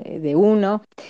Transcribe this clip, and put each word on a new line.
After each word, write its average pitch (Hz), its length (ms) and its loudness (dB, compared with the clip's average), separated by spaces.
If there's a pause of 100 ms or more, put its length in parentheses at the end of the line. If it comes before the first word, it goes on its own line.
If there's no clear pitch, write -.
eh, - 160 -12
de 147 160 -2
uno. 208 480 2 (260)